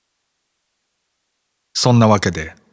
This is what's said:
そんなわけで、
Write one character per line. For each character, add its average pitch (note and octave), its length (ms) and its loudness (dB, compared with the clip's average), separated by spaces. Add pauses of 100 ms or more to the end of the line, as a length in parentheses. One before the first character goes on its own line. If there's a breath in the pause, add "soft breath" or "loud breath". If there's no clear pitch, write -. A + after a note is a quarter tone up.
(1700)
そ - 160 0
ん A#2+ 80 4
な A2+ 80 4
わ G#2 120 2
け F#2+ 120 -4
で、 E2 240 -10 (180)